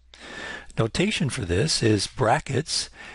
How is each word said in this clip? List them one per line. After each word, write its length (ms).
Notation 500
for 140
this 400
is 240
brackets, 840